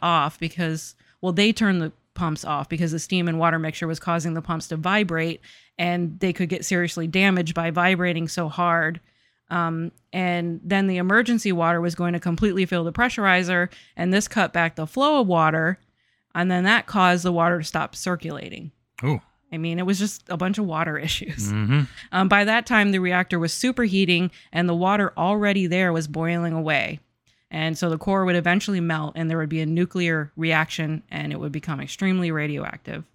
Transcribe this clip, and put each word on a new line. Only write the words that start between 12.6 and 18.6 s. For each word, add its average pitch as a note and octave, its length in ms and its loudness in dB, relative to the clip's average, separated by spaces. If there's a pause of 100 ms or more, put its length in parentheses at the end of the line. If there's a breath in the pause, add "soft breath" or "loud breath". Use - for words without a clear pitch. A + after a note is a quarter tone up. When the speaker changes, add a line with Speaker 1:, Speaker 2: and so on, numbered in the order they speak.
Speaker 1:
fill E3+ 200 0
the E3 80 -4
pressurizer, F#3 800 2 (260 loud breath)
and F3+ 160 0
this G3+ 160 2
cut F#3+ 240 0
back E3 240 0
the D#3+ 100 -4
flow C#4+ 340 2
of A3 60 2
water, D#3+ 520 2 (560)
and F3 160 0
then F3+ 140 2
that G#3+ 220 4
caused F3+ 380 4
the F3+ 80 2
water E3+ 260 2
to D#3 60 -6
stop D#3 300 -4
circulating. D#3+ 800 -8 (320)